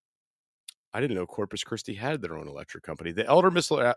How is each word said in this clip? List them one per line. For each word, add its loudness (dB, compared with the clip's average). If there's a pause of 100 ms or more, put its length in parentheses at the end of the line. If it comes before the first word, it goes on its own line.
(920)
I -2
didn't 0
know -4
Corpus -6
Christi -8
had -4
their -8
own -10
electric -14
company. -8
The -2
elder 8
Mister 2
A-, 4